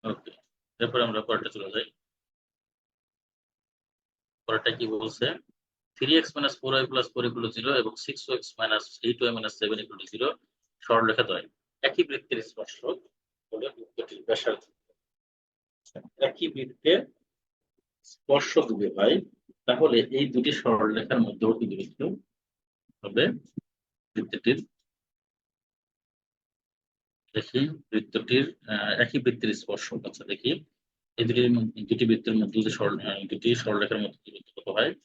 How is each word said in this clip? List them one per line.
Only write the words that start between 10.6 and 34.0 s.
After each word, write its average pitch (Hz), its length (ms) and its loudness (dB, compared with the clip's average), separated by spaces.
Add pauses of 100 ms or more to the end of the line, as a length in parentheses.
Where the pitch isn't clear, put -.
সরলরেখা 113 440 4
দ্বয় 87 160 -4 (420)
একই 151 220 2
বৃত্তের 131 300 -6 (120)
স্পর্শক - 440 -8 (540)
হলে 113 260 -8
বৃত্তটির - 520 -14
ব্যাসার্ধ। 110 360 -2 (1600)
একই 165 280 -4
বৃত্তের 151 440 2 (1120)
স্পর্শক 139 580 2
যদি 101 160 0 (100)
হয়, 113 180 6 (520)
তাহলে 123 300 6 (200)
এই 139 160 2
দুটি 127 180 2 (100)
সরলরেখার 110 640 2
মধ্যবর্তী 110 460 0
দূরত্ব 98 300 -8 (1000)
হবে 101 200 2 (920)
বৃত্তটির, 113 440 0 (2750)
দেখি 123 260 -2 (300)
বৃত্তটির, 120 540 0 (260)
আহ, 104 220 -2 (100)
একই 123 220 0
বৃত্তের 117 260 0 (100)
স্পর্শক। - 460 -8
আচ্ছা - 240 -14
দেখি 120 200 -4 (680)
এই 117 80 2
দুটির 120 280 4
মধ্যে, 113 240 -2 (100)
দুটি 117 200 2
বৃত্তের 110 320 2
মধ্যে 104 240 0
যে 107 120 0
সরল, 101 180 0 (120)
আহ, 98 120 -6 (120)
দুটি 120 180 0 (120)
সরলরেখার 104 420 0